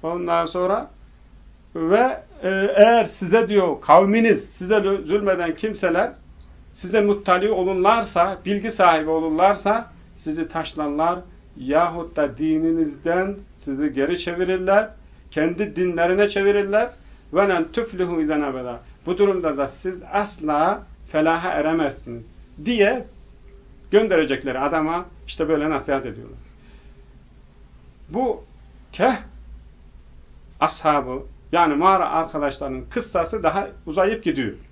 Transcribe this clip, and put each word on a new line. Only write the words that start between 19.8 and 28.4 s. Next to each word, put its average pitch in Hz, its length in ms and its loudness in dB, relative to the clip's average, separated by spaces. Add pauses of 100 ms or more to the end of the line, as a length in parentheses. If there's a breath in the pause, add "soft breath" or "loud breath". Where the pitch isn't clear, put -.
asla 175 680 -2 (280)
felaha 165 380 0
eremezsiniz 147 720 -4 (420)
diye 233 400 2 (840)
gönderecekleri 151 680 2
adama 165 460 -2 (220)
işte 156 220 -4
böyle 156 200 0
nasihat 135 360 -2
ediyorlar. 104 340 -14 (1700 soft breath)
Bu 233 340 -4 (480)